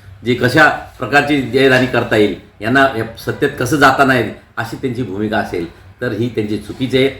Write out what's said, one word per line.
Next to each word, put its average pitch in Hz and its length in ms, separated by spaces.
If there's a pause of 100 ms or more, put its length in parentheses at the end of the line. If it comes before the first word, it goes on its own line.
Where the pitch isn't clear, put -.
(260)
जी 123 80
कशा 127 360
प्रकारची 139 720
जयराणी 127 440
करता 117 300
येईल, 101 200 (260)
यांना 131 260 (100)
या 113 60 (220)
सत्तेत 139 240 (100)
कसं 127 160
जाता 139 300
नाही 123 180 (340)
अशी 117 180
त्यांची 127 280
भूमिका 104 340
असेल 92 360 (280)
तर 123 100
ही 117 180
त्यांची 107 280
चुकीची 127 400
आहे, 131 120 (100)